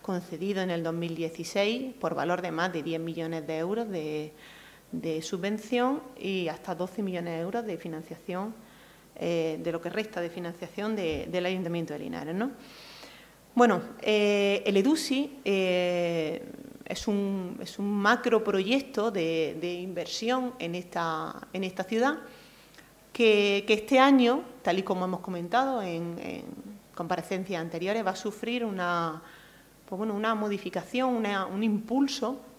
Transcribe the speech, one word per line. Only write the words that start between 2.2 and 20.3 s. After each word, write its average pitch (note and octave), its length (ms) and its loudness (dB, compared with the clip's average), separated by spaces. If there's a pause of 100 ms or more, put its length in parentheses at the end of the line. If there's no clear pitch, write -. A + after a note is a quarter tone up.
de F3 80 -4
más E3+ 200 0
de D#3+ 120 -4
diez D#3+ 180 -2
millones E3 460 -4
de D#3+ 100 -4
euros G#3 320 -2
de, D3+ 420 -4 (600)
de E3 300 -4
subvención A3 800 -2 (160)
y F#3 300 -2
hasta E3 280 -6
doce F3+ 280 -4
millones F3 320 -4
de E3 40 -4
euros G#3+ 260 -4
de F3+ 120 -6
financiación, F3 760 -8 (600)
eh, E3 460 -2
de E3 100 -2
lo E3 100 -4
que E3+ 80 -6
resta G#3 320 -4
de E3+ 80 -4
financiación F3 680 -6
de, D#3+ 360 -2
del F3+ 140 0
Ayuntamiento E3+ 480 -2
de D3 60 -6
Linares, E3 360 -6
¿no? A#3+ 160 0 (1040)
Bueno, A3+ 260 8 (200)
eh, G#3 640 4
el G3+ 120 6
edusi, C#4+ 680 4
eh, F3+ 1040 2 (380)
es - 220 -4
un, G3 540 0
es - 160 -10
un G3+ 140 0
macroproyecto A3 1200 2
de, D#3+ 480 0
de F3 140 -4
inversión F#3+ 840 -4